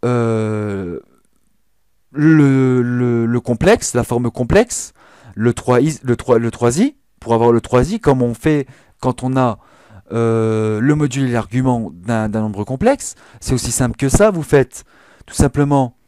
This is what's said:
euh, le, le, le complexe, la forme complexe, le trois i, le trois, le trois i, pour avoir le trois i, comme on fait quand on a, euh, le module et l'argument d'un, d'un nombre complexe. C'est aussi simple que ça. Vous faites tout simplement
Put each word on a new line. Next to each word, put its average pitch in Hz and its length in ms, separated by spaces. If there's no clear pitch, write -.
euh, 107 960
le, 135 720
le, 123 440
le 117 140
complexe, 160 540
la 120 100
forme 120 260
complexe, - 640
le 113 180
trois 123 280
i, 151 220
le 120 140
trois, 120 220
le 117 120
trois 120 280
i, 269 180
pour 117 140
avoir 117 180
le 117 80
trois 127 320
i, 226 80
comme 131 220
on 120 120
fait 151 320
quand 127 220
on 131 140
a, 123 220
euh, 110 680
le 143 140
module 139 340
et 120 40
l'argument 117 600
d'un, 107 360
d'un 107 120
nombre 104 240
complexe. 180 500
C'est - 140
aussi 120 180
simple 120 240
que 139 120
ça. 202 220
Vous 170 120
faites - 420
tout - 80
simplement 143 600